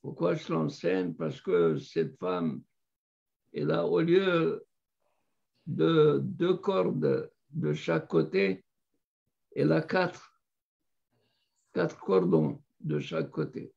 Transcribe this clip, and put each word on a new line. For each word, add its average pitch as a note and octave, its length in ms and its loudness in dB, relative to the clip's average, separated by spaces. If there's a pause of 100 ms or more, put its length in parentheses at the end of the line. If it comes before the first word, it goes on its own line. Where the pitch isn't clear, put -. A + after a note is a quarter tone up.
Pourquoi E3 340 -2
je - 160 -10
l'enseigne ? D#3 600 -2
Parce D2+ 280 -6
que E2+ 360 2
cette D2 420 -4
femme, F2+ 420 -4 (920)
elle D3 180 -2
a, D#3+ 160 0
au E3 140 2
lieu E3+ 640 2 (1000)
de D#3 560 4
deux F3 360 0
cordes F#3 760 0 (180)
de - 240 -2
chaque D#3+ 360 -2
côté, F#3 560 0 (920)
elle D3 160 2
a D#3+ 100 2
quatre, - 580 -4 (1300)
quatre E3 240 -2
cordons F3 640 2 (200)
de D2+ 180 -2
chaque D#3+ 320 -6
côté. - 460 -8